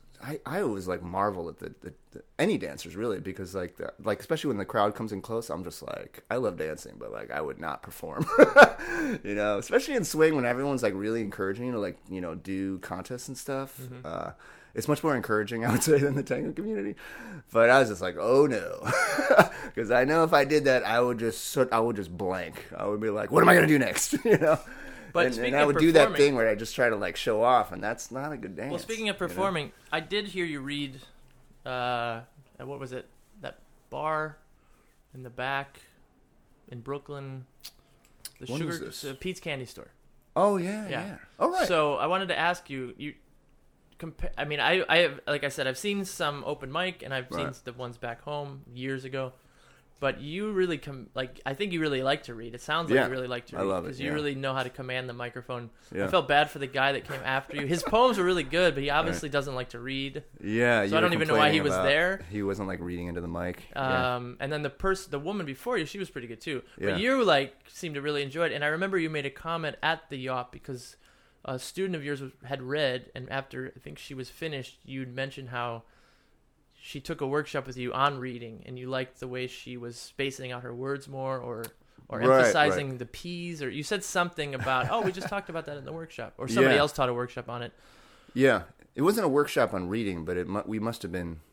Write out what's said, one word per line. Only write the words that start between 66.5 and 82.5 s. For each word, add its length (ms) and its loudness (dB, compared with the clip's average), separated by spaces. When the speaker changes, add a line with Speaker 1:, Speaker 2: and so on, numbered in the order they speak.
Speaker 2:
But 120 -6
Speaker 1:
Yeah. 100 0
Speaker 2:
you, 260 2
like, 300 4
seemed 280 -12
to 80 -6
really 180 -2
enjoy 280 -2
it. 40 -2
And 100 -4
I 60 0
remember 300 0
you 100 0
made 160 -4
a 60 -4
comment 520 -6
at 280 -2
the 80 -10
Yacht 340 -6
because 440 -14
a 160 -8
student 380 -4
of 80 -10
yours 160 -6
was, 120 -12
had 160 -8
read, 540 -2
and 180 -12
after 420 -8
I 40 -20
think 200 -16
she 140 -16
was 160 -10
finished, 560 -10
you'd 300 -10
mentioned 340 -8
how 360 -6
she 220 -12
took 200 -8
a 60 -2
workshop 400 -2
with 100 -12
you 160 -6
on 280 0
reading, 440 -10
and 140 -12
you 100 -10
liked 300 -4
the 80 -10
way 220 -6
she 280 -14
was 220 -12
spacing 540 -8
out 100 -10
her 100 -10
words 360 -6
more, 300 -6
or, 260 -8
or 120 -6
Speaker 1:
Right, 80 6
Speaker 2:
emphasizing 520 4